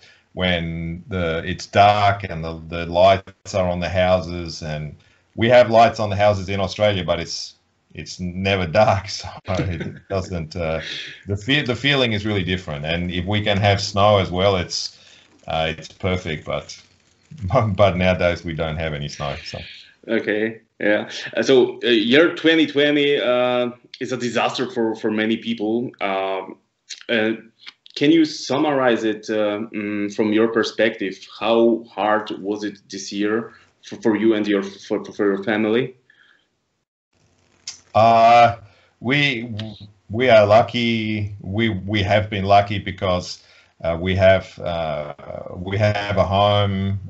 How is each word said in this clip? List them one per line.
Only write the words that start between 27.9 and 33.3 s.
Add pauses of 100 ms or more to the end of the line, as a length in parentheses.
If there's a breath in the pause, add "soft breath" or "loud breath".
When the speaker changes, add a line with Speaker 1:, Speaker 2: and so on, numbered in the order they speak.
Speaker 2:
can
you
summarize
it,
uh, (120)
mm,
from
your
perspective? (200)
How
hard (100)
was
it (100)
this
year (320 loud breath)